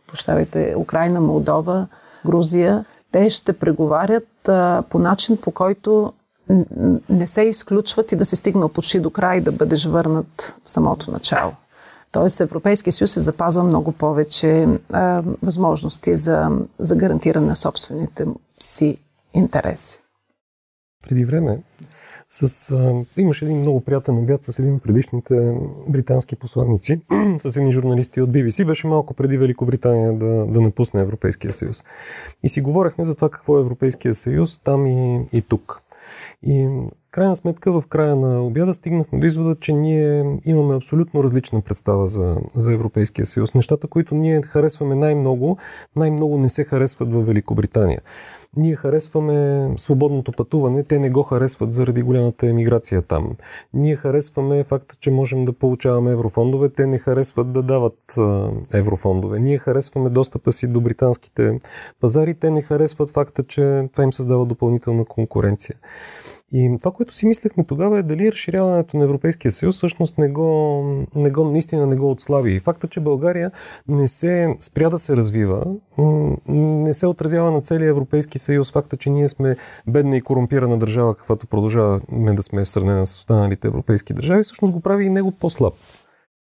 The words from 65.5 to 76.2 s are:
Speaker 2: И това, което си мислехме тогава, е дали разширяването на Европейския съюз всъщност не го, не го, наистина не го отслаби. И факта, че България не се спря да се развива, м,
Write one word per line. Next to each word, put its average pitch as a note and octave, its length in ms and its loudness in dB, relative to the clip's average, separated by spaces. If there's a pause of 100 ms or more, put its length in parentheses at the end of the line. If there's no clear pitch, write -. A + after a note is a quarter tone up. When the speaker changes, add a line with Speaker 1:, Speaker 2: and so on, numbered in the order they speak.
Speaker 2:
И B2+ 260 2
това, F#3 120 -2
което A#3 240 -6
си G#3 120 0
мислехме G#3+ 380 0
тогава, G3 340 0
е G3 40 0
дали E3+ 300 0
разширяването F3+ 640 0
на D3 80 4
Европейския C#3+ 480 0
съюз F#3 240 0
всъщност E3 420 -2
не D3+ 100 4
го, D3+ 540 0 (320)
не C#3+ 160 2
го, D3+ 140 2
наистина D3+ 420 0
не C3+ 100 2
го C#3 140 2
отслаби. B2+ 440 0
И F#2+ 60 0
факта, E3+ 280 -4
че E3+ 120 -8
България E3+ 500 0 (380)
не C#3 200 2
се E3+ 520 0
спря D#3+ 300 0
да E3+ 80 -2
се D3 180 0
развива, G#2+ 480 0 (340)
м, D3+ 380 2 (120)